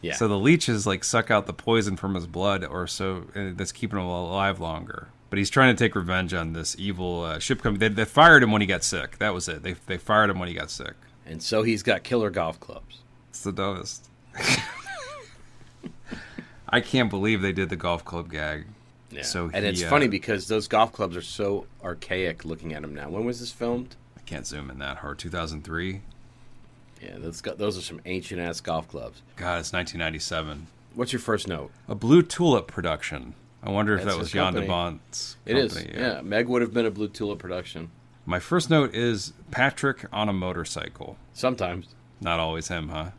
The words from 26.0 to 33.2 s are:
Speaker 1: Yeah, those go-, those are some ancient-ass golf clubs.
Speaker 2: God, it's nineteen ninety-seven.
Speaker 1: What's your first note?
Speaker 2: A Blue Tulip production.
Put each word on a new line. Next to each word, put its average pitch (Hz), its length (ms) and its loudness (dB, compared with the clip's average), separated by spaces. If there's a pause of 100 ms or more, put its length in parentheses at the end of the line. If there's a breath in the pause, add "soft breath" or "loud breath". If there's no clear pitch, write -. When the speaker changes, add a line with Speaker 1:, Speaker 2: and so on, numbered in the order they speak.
Speaker 1:
Yeah, - 160 -16
those 82 240 -10
go-, - 140 -6
those 104 220 -2
are 90 40 -10
some 82 240 -10
ancient-ass 90 560 -4
golf 80 260 -2
clubs. - 340 -12 (140)
Speaker 2:
God, 87 240 -2
it's - 140 -6
nineteen 85 260 -4
ninety-seven. 80 680 -4 (260)
Speaker 1:
What's 123 180 -4
your 127 80 -2
first 107 280 -2
note? 76 240 -6 (180)
Speaker 2:
A 107 60 -4
Blue 123 260 8
Tulip 165 460 4
production. 78 680 -4 (300)